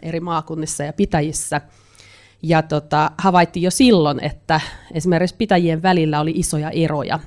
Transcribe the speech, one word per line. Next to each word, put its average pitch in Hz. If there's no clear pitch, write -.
eri 160
maakunnissa 160
ja 151
pitäjissä. -
Ja 160
tota, 151
havaittiin 175
jo 180
silloin, 170
että -
esimerkiksi 170
pitäjien 170
välillä 160
oli 156
isoja 156
eroja 156